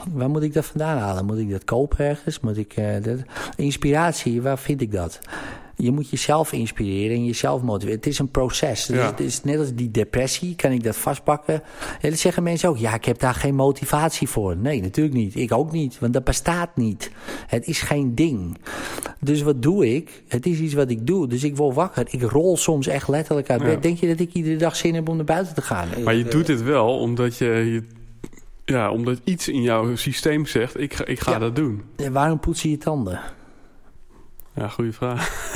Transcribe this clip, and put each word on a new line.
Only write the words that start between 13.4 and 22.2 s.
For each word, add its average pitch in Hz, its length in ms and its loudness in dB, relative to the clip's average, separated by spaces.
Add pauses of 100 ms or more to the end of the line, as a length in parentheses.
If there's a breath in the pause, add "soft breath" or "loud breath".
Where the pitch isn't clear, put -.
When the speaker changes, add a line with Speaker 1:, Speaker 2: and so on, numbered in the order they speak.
Speaker 1:
motivatie 139 760 2
voor." 92 280 0
Nee, 123 240 0
natuurlijk 135 340 0
niet. 104 200 0
Ik 123 160 -2
ook 147 200 2
niet, 156 280 -2
want 120 140 0
dat 135 100 0
bestaat 170 520 0
niet. 113 360 -2 (360 loud breath)
Het - 200 -2
is - 140 -2
geen 139 340 0
ding. 113 420 0 (600 loud breath)
Dus 143 220 2
wat 143 200 2
doe 143 340 4
ik? - 320 -6
Het 123 180 0
is 170 140 2
iets 156 140 -2
wat 139 160 2
ik 117 180 -4
doe. 175 200 2
Dus 123 160 -2
ik 143 140 0
word 139 180 2
wakker. 156 340 0
Ik 127 120 -4